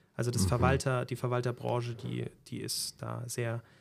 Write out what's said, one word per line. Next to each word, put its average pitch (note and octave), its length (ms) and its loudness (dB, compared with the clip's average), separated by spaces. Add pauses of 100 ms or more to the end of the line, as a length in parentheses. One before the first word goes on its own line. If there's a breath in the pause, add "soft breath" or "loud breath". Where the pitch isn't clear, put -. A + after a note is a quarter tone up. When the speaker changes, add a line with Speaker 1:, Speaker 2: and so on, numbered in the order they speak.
(140 soft breath)
Speaker 1:
Also A#2 180 0
das G#2 120 4
Speaker 2:
Mhm. F#2+ 40 4
Speaker 1:
Verwalter, B2+ 560 4
die B2+ 120 -4
Verwalterbranche, A#2+ 800 0
die, A#2+ 300 -4 (240)
die - 120 -6
ist - 400 -6
da A#2 260 -6
sehr, A#2 360 -4 (180 soft breath)